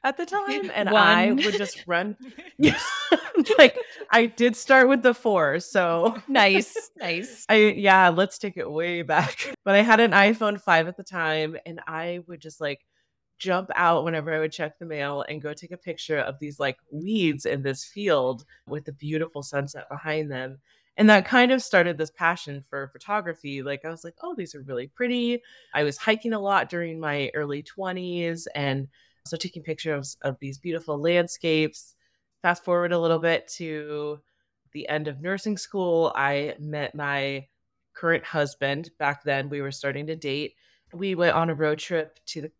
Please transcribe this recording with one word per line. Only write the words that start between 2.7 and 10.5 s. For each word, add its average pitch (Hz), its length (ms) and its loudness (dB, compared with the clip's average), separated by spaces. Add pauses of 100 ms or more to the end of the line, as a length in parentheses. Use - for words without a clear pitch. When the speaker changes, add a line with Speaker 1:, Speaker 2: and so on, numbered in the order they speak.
Speaker 1:
Like, - 200 10 (340)
I 233 160 6
did 233 280 2
start 262 340 6
with 262 140 4
the 247 100 6
four, 170 460 2
so 175 560 2 (120)
Speaker 2:
Nice, 214 720 4
nice. 190 520 -8
Speaker 1:
I, 220 60 8 (220)
yeah, 190 320 8
let's 185 280 0
take 196 200 -8
it - 120 -6
way 170 320 -4
back. 156 580 -2
<laughs> - 40 -20
But 196 120 4
I 202 60 8
had 220 180 6
an 233 120 6
iPhone 208 500 4